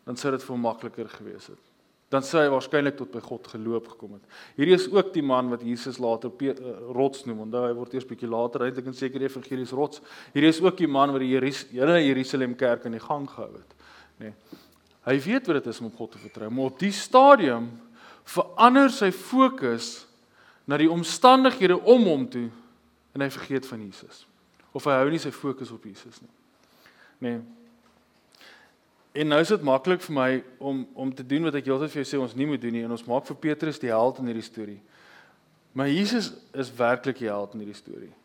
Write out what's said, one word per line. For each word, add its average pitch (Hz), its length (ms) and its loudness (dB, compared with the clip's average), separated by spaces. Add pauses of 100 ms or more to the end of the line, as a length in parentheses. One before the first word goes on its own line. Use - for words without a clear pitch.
dan 123 120 -12
sou 139 140 -4
dit 131 140 -4
veel 127 120 -10
makliker 117 520 -6
gewees 98 380 -18
het. 98 160 -20 (480)
Dan 135 120 2
sou 151 200 2
hy 143 100 4
waarskynlik 139 440 0
tot 127 140 -10
by 117 100 -12
God - 280 -14
geloop 113 400 -6
gekom 101 240 -20
het. 101 100 -20 (360)
Hierdie 170 160 6
is 180 180 2
ook 190 220 2
die 156 100 0
man 127 240 0
wat 120 140 -6
Jesus 120 360 -8
later 117 320 -2
Pe-, 135 220 -4
eh, 127 240 -12 (160)
rots 135 320 -2
noem. 113 240 -8
Onthou, 123 180 -2
hy 120 80 -2
word 123 200 -10
eers 127 100 -6
bietjie 120 240 -10
later, 120 320 -2
eintlik 127 260 -4
in 131 80 -10
sekere 131 300 -6
evangelies, 131 480 -8
rots. 143 300 -4 (320)
Hierdie 151 180 6
is 160 80 -6
ook 180 160 4
die 170 100 0
man 139 240 4
wat 135 100 -2
die 131 120 0
Jerus-, 131 400 0
hele 147 320 4
Jerusalem 131 500 0
kerk 120 300 0
in 117 80 -8
die 110 80 -8
gang 143 300 -6
gehou 104 240 -14
het, - 200 -20 (460)
né. 107 140 -16 (720)
Hy 135 160 2
weet 240 240 -2
wat 147 160 0
dit - 40 -16
is 113 140 -8
om 120 60 -8
op 107 100 -14
God - 160 -12
te 98 60 -20
vertrou, 107 320 -14
maar 131 140 -2
op 131 140 -6
die 196 140 -2
stadium 196 800 6 (560)
verander 254 640 6
sy 202 240 0
fokus 185 920 0 (600)
na 143 100 0
die 156 140 4
omstandighede 202 880 6
om 240 240 8
hom 151 240 2
toe 120 220 -6 (680)
en 139 80 -4
hy 139 80 0
vergeet 135 360 -6
van 110 180 -12
Jesus. - 420 -20 (480)
Of 135 100 -10
hy 139 140 4
hou 135 120 4
nie 160 120 -2
sy 147 80 -8
fokus 131 400 -8
op 113 160 -18
Jesus 110 340 -20
nie. - 120 -20 (880)
Né. 120 140 -4 (1800)
En 151 160 -2
nou 147 100 6
is 165 140 2
dit 175 80 0
maklik 151 400 2
vir 156 160 -10
my 127 260 0 (140)
om, 135 240 -6 (100)
om 131 220 -8
te 135 80 -14
doen 143 240 -2
wat 147 80 -2
ek 135 160 -4
heeltyd 139 240 -2
vir 147 80 -4
jou 127 80 -10
sê 143 100 -4
ons 117 140 -6
nie 139 160 -2
moet 135 100 -4
doen 117 140 -6
nie, 117 100 -4
en 117 60 -8
ons 117 160 -8
maak 123 240 -2
vir 139 160 -12
Petrus 151 320 -4
die 120 160 -4
held 123 240 2
in 131 80 -6
hierdie 113 180 -6
storie. 104 360 -14 (920)
Maar 135 160 -2
Jesus 202 440 0 (180)
is 123 240 -10
werklik 123 480 0
die 110 80 -4
held 101 240 -6
in 110 80 -12
hierdie 104 160 -14
storie. - 340 -18 (120)